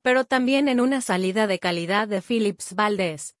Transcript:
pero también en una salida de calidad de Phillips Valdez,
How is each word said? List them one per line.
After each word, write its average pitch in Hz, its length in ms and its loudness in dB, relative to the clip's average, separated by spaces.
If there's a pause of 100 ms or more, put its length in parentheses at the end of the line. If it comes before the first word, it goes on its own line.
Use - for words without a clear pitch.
pero 254 220 2
también 269 440 2
en 247 120 2
una 262 200 2
salida 185 460 0
de 185 120 0
calidad 180 500 -2
de 196 140 -2
Phillips 208 520 -2
Valdez, 190 680 -2